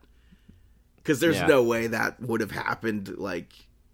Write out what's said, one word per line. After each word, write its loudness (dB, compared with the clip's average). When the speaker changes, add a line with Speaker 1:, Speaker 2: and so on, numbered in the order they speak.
Speaker 1:
'Cause 2
there's 4
Speaker 2:
Yeah. 0
Speaker 1:
no 6
way 2
that -2
would -2
have -4
happened. -6
Like, -8